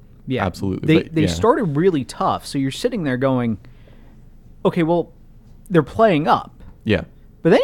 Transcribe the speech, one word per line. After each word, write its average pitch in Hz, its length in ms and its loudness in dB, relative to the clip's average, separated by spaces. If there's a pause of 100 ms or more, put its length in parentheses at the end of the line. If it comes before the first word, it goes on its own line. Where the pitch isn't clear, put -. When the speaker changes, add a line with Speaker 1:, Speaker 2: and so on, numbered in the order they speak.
(280)
Speaker 1:
Yeah. 113 180 -2
Speaker 2:
Absolutely. 95 400 -6
Speaker 1:
They, 156 180 4
Speaker 2:
But, - 120 -12
Speaker 1:
they 160 60 0
Speaker 2:
yeah. 156 60 2
Speaker 1:
started 226 360 0 (120)
really 160 300 2
tough. 127 400 -4
So - 140 -6
you're 135 100 -2
sitting 226 340 -4
there 127 140 -2
going, 123 400 0 (1040)
"Okay, 180 200 0
well, 165 280 0 (600)
they're 170 100 4
playing 190 460 2
up." - 340 -2 (220)
Speaker 2:
Yeah. 104 180 0 (400)
Speaker 1:
But 165 80 2
then 262 140 6